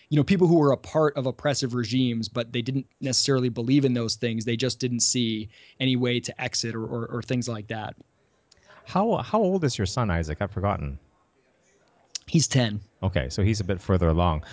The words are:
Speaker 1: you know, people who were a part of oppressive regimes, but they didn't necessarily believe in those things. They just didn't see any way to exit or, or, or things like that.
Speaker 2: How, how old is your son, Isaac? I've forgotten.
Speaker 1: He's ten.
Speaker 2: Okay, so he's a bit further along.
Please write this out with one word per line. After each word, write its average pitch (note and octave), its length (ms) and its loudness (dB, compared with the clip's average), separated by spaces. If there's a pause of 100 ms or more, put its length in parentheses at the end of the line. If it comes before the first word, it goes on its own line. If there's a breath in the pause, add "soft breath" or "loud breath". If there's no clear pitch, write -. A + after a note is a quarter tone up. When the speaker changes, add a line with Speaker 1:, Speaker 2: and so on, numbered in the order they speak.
Speaker 1:
you D3 80 0
know, D3 80 4
people F#3 240 4
who E3+ 80 6
were C#3+ 160 6
a A#2+ 40 4
part D#3 400 0
of C3 100 -2
oppressive B2+ 480 -2
regimes, A#2 540 0
but A#2 240 -6
they B2 100 -2
didn't C3 240 -4 (140)
necessarily C3 500 0
believe B2 340 2
in C3 80 2
those A#2 240 -2
things. A2+ 300 -4
They A#2+ 100 0
just A#2+ 240 -4
didn't B2 200 -2
see A2+ 500 -2 (280 loud breath)
any C3 180 2
way B2 220 0
to - 220 -8
exit A#2 340 -6
or, A2+ 100 -6
or, A#2 220 -6
or A#2 160 -8
things B2 240 -4
like A2 220 -8
that. A2 260 -8 (920 loud breath)
Speaker 2:
How, G#3 320 0
how G#3 220 0
old F#3 240 2
is B2+ 140 0
your G2 80 0
son, A2+ 240 -2
Isaac? D#2+ 300 -2
I've G2+ 100 -2
forgotten. F2+ 480 -4 (1300)
Speaker 1:
He's D#3+ 220 2
ten. G#2+ 320 2 (220)
Speaker 2:
Okay, E2 260 -2
so G2+ 140 -2
he's G#2+ 180 2
a F#2+ 40 -4
bit F2+ 160 -4
further F2 280 2
along. D#2+ 440 2